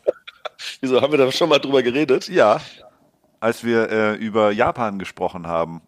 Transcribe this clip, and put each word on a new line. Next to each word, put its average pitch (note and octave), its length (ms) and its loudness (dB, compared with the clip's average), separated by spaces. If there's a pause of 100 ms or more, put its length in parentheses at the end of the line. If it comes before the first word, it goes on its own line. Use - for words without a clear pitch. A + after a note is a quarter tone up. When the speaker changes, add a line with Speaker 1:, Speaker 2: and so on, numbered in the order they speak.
(320)
Speaker 1:
<laughs> - 500 -16
Wieso, B2+ 200 0
haben C#3 120 0
wir D3+ 40 2
da C3 140 4
schon F3 160 0
mal C#3+ 120 4
drüber C3+ 220 2
geredet? C3+ 460 0
Speaker 2:
Ja, C3+ 320 4 (800)
als A2+ 240 -2
wir, A2+ 260 0
äh, G#2+ 260 0
über G#2+ 360 0
Japan A2 480 -2
gesprochen F2+ 480 -8
haben. E2 400 -4